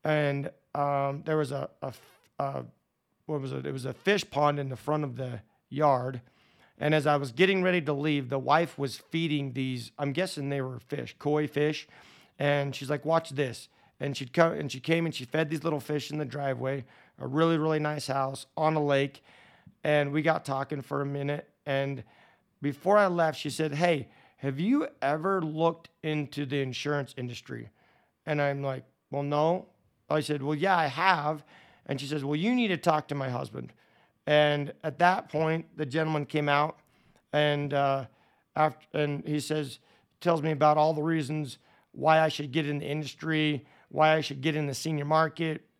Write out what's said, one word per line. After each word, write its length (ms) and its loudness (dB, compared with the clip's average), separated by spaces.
And, 480 0
um, 500 0
there 120 0
was 140 -2
a, 180 -6
a 60 -6
f-, 420 -16
a, 260 -4
what 120 -4
was 140 -6
it? 120 -8
It 60 -4
was 140 -6
a 80 -6
fish 360 0
pond 300 2
in 100 -4
the 60 -6
front 280 -2
of 120 -6
the 260 -8
yard. 520 2
And 160 2
as 120 4
I 120 4
was 140 -2
getting 320 4
ready 180 2
to 120 -2
leave, 360 0
the 100 0
wife 380 2
was 200 -4
feeding 560 -2
these, 440 -4
I'm 160 -2
guessing 360 -4
they 120 -2
were 180 -6
fish, 400 -8
koi 280 2
fish. 400 0
And 380 0
she's 140 -10
like, 160 -4
"Watch 260 2
this." 360 -4
And 140 -4
she'd 160 -10
come, 220 4
and 180 -6
she 80 -10
came 260 0
and 80 -4
she 120 -10
fed 240 -2
these 160 -4
little 160 0
fish 280 -4
in 100 -6
the 60 -4
driveway, 600 -4
a 100 -8
really, 300 2
really 220 2
nice 280 -4
house 380 -2
on 200 2
a 80 2
lake. 400 2
And 300 2
we 80 0
got 240 2
talking 360 -4
for 200 -4
a 40 -2
minute. 440 -4
And 400 -2
before 360 2
I 100 6
left, 300 2
she 120 -6
said, 240 -2
"Hey, 340 2
have 200 -4
you 300 2
ever 400 0
looked 480 -2
into 440 -4
the 160 -2
insurance 560 -4
industry?" 540 -10
And 160 -2
I'm 220 0
like, 220 -6
"Well, 120 -2
no." 440 2
I 120 2
said, 220 -2
"Well, 120 0
yeah, 220 4
I 100 2
have." 560 2
And 140 -4
she 80 -10
says, 160 -4
"Well, 140 -2
you 180 2
need 140 2
to 80 0
talk 320 0
to 60 -4
my 140 -4
husband." 440 -8
And 480 4
at 160 -6
that 300 4
point, 460 -2
the 100 -4
gentleman 400 -2
came 220 -2
out 300 2
and, 400 2
uh, 320 0
after, 300 0
and 300 -2
he 120 0
says, 400 -6
tells 220 2
me 80 0
about 260 6
all 160 4
the 80 -2
reasons 560 -2
why 260 4
I 100 4
should 220 -6
get 160 0
in 120 -2
the 60 -8
industry, 800 -2
why 260 4
I 80 2
should 200 -8
get 140 0
in 120 -2
the 80 -4
senior 300 -4
market 600 0